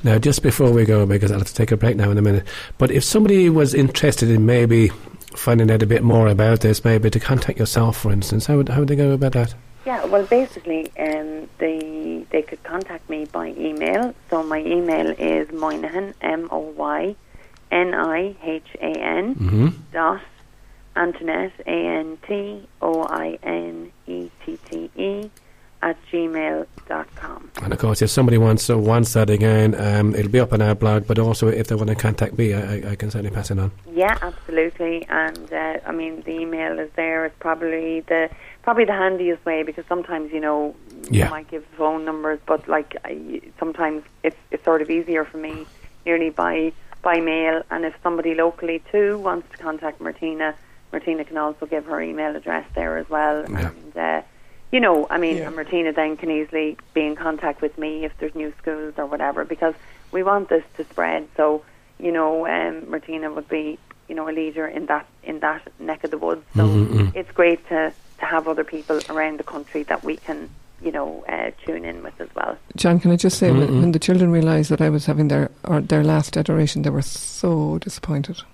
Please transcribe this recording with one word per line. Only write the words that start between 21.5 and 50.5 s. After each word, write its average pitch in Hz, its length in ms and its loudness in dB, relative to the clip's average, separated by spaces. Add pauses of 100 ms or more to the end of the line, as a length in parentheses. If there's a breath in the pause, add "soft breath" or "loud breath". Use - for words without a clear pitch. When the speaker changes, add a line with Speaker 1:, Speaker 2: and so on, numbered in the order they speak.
Speaker 2:
A - 60 -6
N 165 460 -4 (100)
T 202 400 -8 (140)
O 165 220 0
I 160 380 -6
N 85 500 -8 (140)
E 90 240 -10 (160)
T 165 140 -10 (100)
T 165 280 -12
E, 202 320 -6 (520 soft breath)
at 165 140 -2 (160)
gmail 160 540 -4 (240)
dot 160 260 -6
com. - 340 -14 (140)
Speaker 1:
And 98 80 -4
of - 80 -4
course, 107 220 0
if 107 80 4
somebody 123 280 6
wants, 110 320 4
uh, 120 80 4
wants 113 360 4
that 110 160 4
again, 107 500 6
um, 104 340 2
it'll 101 180 0
be 123 100 6
up 120 100 2
on 110 100 4
our 107 140 4
blog, 107 320 2
but 110 100 2
also 113 300 2
if 110 200 2
they 113 80 0
want 107 140 0
to 107 60 2
contact 110 420 -2
me, 110 160 2
I, 101 60 0
I, 104 320 -4
I 101 40 -2
can 107 160 -6
certainly 101 220 -4
pass 101 160 -6
it 98 100 0
on. 95 120 0 (220)
Speaker 2:
Yeah, 190 280 2
absolutely. 165 880 -4
And, 160 440 -4
uh, 160 320 -6
I - 80 -8
mean, 160 300 -8
the 170 80 -10
email 165 480 -6
is 156 180 -10
there. 165 300 -4
It's 156 120 -10
probably 160 600 -4
the, 160 280 0 (340 loud breath)
probably 233 220 2
the 202 80 0
handiest 185 520 0
way, 160 180 -2
because 156 240 -10
sometimes, 170 460 -6
you 156 80 -6
know, 151 340 -2 (340)
Speaker 1:
Yeah. - 160 4
Speaker 2:
you - 60 -4
might 156 180 -12
give 156 140 -10 (140)
phone 156 260 -2
numbers, 156 420 -4
but, 156 220 -2
like, 151 380 -4
I, 156 360 -10 (160)
sometimes 160 460 -4 (200)
it's, 160 120 -2 (160)
it's - 140 -8
sort 160 160 2
of 151 80 -6
easier 165 340 -2
for 156 140 -10
me 156 280 -12 (400 soft breath)
nearly 165 260 0
by, 160 420 -2 (300 loud breath)
by 170 180 2
mail. 160 400 -2 (100)
And 165 140 -6
if - 180 -8
somebody 165 320 -2
locally 165 460 -2 (100)
too 208 280 0
wants 180 320 -6
to - 60 -20
contact 160 440 -8
Martina, 156 540 -6 (360 soft breath)